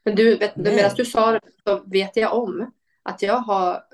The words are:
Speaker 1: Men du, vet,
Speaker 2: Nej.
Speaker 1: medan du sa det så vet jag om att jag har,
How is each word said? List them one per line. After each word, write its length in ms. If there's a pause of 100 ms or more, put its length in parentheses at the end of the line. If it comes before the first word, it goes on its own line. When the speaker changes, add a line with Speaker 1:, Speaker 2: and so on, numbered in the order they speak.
Speaker 1:
Men 100
du, 220
vet, 200
Speaker 2:
Nej. 200
Speaker 1:
medan 200
du 80
sa 280
det 80 (260)
så 200
vet 300
jag 260
om 300 (300)
att 200
jag 140
har, 580